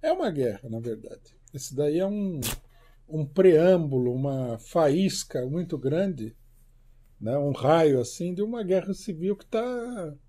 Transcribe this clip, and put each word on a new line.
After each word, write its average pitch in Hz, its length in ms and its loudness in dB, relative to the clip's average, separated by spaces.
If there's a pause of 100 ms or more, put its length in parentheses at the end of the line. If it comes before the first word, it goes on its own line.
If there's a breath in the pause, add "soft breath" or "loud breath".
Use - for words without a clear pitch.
É 320 120 0
uma 349 180 -2
guerra, 123 380 -4
na 110 100 -8
verdade. 113 580 -12 (160)
Esse 139 220 -14
daí 147 240 0
é 190 80 0
um, 196 340 -4 (680 soft breath)
um 156 180 -4
preâmbulo, 160 880 6
uma 131 440 -2
faísca 165 880 0
muito 160 300 -4
grande, 135 600 -2 (840)
né? 113 160 -2
Um 143 140 0
raio 143 500 4
assim 175 340 -6
de 190 80 -4
uma 226 200 -6
guerra 190 320 0
civil 190 420 -4
que - 100 -20
tá 233 720 -6 (120)